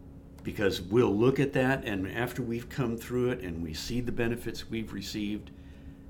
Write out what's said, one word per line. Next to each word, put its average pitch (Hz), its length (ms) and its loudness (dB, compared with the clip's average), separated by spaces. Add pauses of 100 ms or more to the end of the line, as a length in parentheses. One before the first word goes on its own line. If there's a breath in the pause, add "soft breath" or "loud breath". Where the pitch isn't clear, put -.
(420)
Because 98 400 2
we'll 101 340 6
look 131 240 6
at 135 140 2
that, 131 300 4
and 95 260 -2
after 120 320 -2
we've 117 260 -4
come 117 280 0
through 123 340 0
it 107 100 -2
and 85 220 -4
we 80 120 -4
see 117 260 -2
the 120 120 -2
benefits 117 560 -2
we've 113 240 -4
received, 104 580 -4 (600 loud breath)